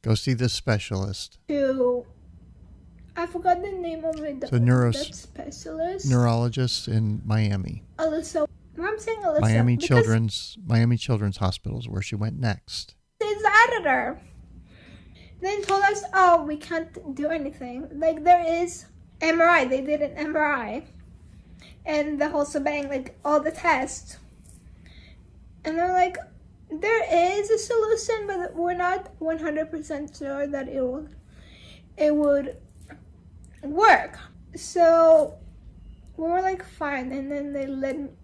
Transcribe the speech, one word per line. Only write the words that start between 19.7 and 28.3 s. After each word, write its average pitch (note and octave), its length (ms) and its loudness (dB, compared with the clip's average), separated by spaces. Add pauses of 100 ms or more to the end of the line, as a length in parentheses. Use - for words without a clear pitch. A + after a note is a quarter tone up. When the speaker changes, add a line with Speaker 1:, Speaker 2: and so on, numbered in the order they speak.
Speaker 2:
did D4 200 -2
an C#4+ 140 -4
M D4+ 200 -6
R D4+ 180 2
I A#3 320 -6 (1000)
and D4 360 0
the D4 80 0
whole D4 160 0
shebang, D4 440 -4
like, C4 360 -8
all D4 140 4
the D#4 120 -2
tests. - 680 -2 (1500)
And D#4+ 120 -2
they're F4+ 160 2
like, F4+ 240 2 (520)
"There G4+ 340 0 (360)
is G#4 100 -4
a A4+ 80 4
solution, A4 680 0
but F4+ 280 -6